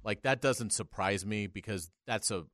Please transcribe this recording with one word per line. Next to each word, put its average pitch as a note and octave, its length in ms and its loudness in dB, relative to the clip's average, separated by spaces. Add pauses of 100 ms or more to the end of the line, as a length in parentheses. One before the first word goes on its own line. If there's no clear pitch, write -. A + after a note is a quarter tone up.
like, G#2 180 -2
that C3 180 2
doesn't A#2+ 320 2
surprise G2 540 0
me G#2 220 0
because F#2 420 -6 (160)
that's A2 240 0
a, F2+ 240 -4